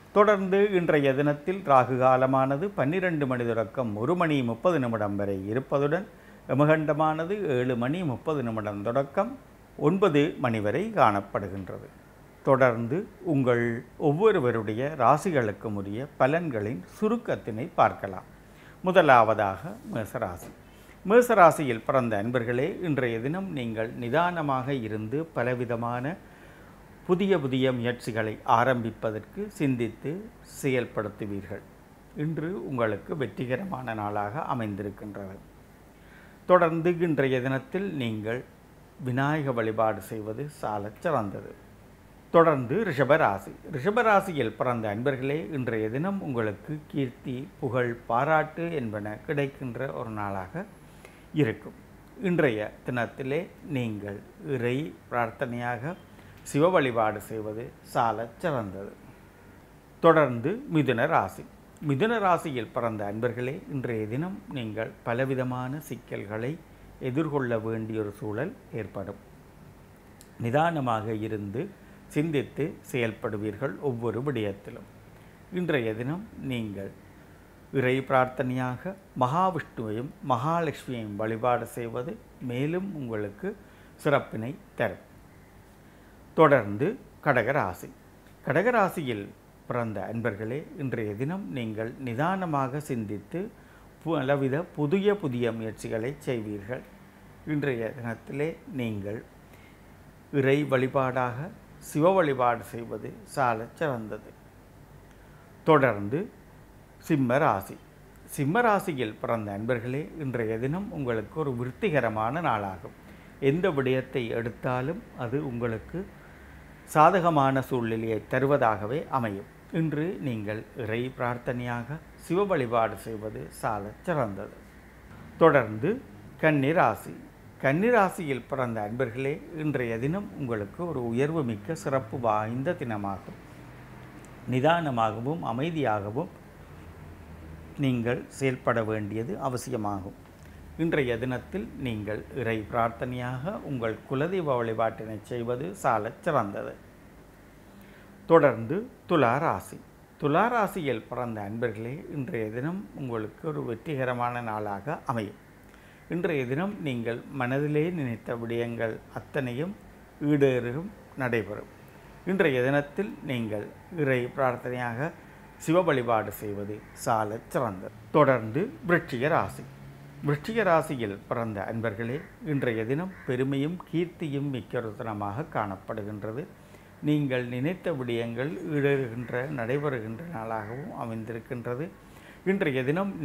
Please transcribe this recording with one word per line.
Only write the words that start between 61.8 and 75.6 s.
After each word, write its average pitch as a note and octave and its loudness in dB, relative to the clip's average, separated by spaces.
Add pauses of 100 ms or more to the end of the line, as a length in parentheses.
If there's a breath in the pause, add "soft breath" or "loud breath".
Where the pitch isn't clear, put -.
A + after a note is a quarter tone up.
மிதுன E3 2 (140)
ராசியில் C#3+ 0
பிறந்த A2+ -2 (100)
அன்பர்களே, A#2+ -2 (200)
இன்றைய A#2+ -2
தினம் F3+ -4 (180)
நீங்கள் A2 -6 (140)
பலவிதமான B2+ -2 (180)
சிக்கல்களை A#2 -6 (560 loud breath)
எதிர்கொள்ள C#3 0 (160)
வேண்டிய A2 -4
ஒரு G2+ -6 (100)
சூழல் A2+ -4 (240)
ஏற்படும். G2 -8 (1300)
நிதானமாக B2 2 (140)
இருந்து G#2 -4 (520 loud breath)
சிந்தித்து D3 -2 (280)
செயல்படுவீர்கள் A2 -2 (140)
ஒவ்வொரு A#2 -2
விடயத்திலும். A#2 -6 (720 loud breath)
இன்றைய D3+ 0 (100)